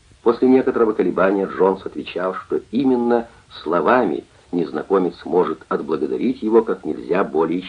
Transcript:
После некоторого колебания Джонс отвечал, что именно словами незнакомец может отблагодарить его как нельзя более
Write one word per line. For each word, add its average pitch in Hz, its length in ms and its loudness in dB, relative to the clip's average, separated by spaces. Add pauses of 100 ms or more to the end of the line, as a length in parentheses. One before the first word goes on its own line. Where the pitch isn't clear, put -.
(220)
После 120 260 2
некоторого 127 440 2
колебания 95 540 0
Джонс 92 400 0
отвечал, - 480 -6
что - 260 -6 (120)
именно 120 560 0 (340)
словами 87 640 0 (260)
незнакомец 85 640 0 (100)
может 80 440 0
отблагодарить 76 760 -2
его 110 200 4
как - 220 -4
нельзя 87 380 -2
более 82 460 0